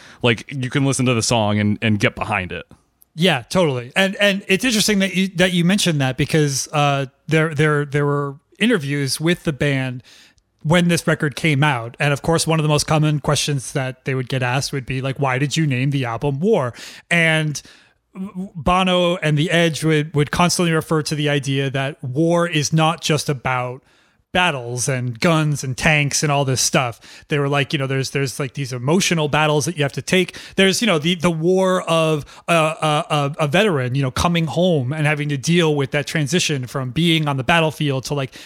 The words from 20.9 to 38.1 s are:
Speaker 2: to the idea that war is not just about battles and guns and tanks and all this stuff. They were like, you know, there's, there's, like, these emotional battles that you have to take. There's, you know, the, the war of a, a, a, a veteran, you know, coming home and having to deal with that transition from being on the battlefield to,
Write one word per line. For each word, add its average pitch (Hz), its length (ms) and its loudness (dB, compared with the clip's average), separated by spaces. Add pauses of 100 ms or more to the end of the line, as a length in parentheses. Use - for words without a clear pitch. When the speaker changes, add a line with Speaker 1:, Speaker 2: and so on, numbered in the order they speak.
Speaker 2:
to 151 140 -4
the 147 140 0
idea 139 420 0
that 135 320 -4
war 165 440 2
is 156 240 -2
not 160 300 2
just - 260 0
about 127 560 -4 (480)
battles 131 580 -2
and 123 300 -4
guns 156 440 2
and 131 140 -6
tanks 147 460 0
and 151 80 0
all 143 120 2
this 131 160 0
stuff. - 680 -2
They 151 100 -2
were 143 100 0
like, 143 240 0
you 156 60 0
know, 139 80 -2
there's, 135 240 -2
there's, 139 300 -4
like, 139 160 -6
these 131 180 -8
emotional 151 540 0
battles 151 380 2
that 170 120 -4
you 143 60 0
have 135 100 -2
to 127 80 -8
take. 185 340 0 (200)
There's, 190 260 2
you 233 60 2
know, 175 100 4
the, 160 160 0
the 175 160 0
war 185 540 2
of 160 420 0 (220)
a, 170 60 2
a, 156 580 2
a, 147 300 0
a 151 60 0
veteran, 143 460 0
you 139 80 0
know, 131 80 0
coming 170 380 0
home 151 440 0
and 156 140 -2
having 147 240 0
to 143 80 -2
deal 160 380 2
with 139 160 -2
that 147 160 -2
transition 147 580 -2
from 131 240 -6
being 160 380 0
on 143 100 -2
the 127 60 -4
battlefield 156 600 0
to, 151 100 -4